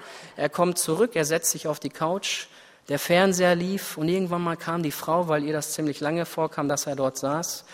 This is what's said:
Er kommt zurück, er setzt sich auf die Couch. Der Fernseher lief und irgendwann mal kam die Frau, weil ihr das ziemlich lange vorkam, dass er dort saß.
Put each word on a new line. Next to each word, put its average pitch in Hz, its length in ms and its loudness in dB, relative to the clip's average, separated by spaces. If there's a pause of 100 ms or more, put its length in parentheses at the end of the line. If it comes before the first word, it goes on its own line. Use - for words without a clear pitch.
(360)
Er 147 120 0
kommt 175 300 2
zurück, 202 360 2
er 160 120 2
setzt 160 240 0
sich - 160 -4
auf 151 140 -2
die 139 100 -6
Couch. - 560 -4 (420)
Der 143 100 0
Fernseher 180 560 6
lief 180 440 -4
und 156 100 2
irgendwann 175 320 0
mal 170 160 -2
kam 170 260 -4
die 147 100 -2
Frau, 170 360 0
weil 151 160 2
ihr 151 80 -2
das 151 200 -4
ziemlich 151 280 -2
lange 160 240 0
vorkam, 160 440 -2
dass 143 180 0
er 143 100 -4
dort 131 220 0
saß. 151 560 -4